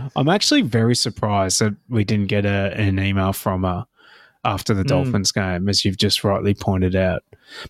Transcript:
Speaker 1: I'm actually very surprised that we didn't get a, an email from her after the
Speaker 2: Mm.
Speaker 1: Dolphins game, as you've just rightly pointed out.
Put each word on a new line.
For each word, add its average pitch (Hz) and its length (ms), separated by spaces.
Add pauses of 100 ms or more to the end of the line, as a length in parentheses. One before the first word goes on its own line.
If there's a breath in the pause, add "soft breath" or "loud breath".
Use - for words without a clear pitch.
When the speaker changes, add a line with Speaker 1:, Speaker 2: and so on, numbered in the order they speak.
(140 loud breath)
Speaker 1:
I'm 143 140
actually 214 340
very 120 320
surprised 104 680
that 107 140 (140)
we 110 160
didn't 101 240
get 101 160
a, 101 320
an 98 220
email 98 340
from 95 320
her 90 220 (580 soft breath)
after 104 300
the 98 100
Speaker 2:
Mm. - 40
Speaker 1:
Dolphins 95 440
game, 92 360
as 95 160
you've 98 120
just - 260
rightly 101 320
pointed 92 400
out. 92 280 (480 loud breath)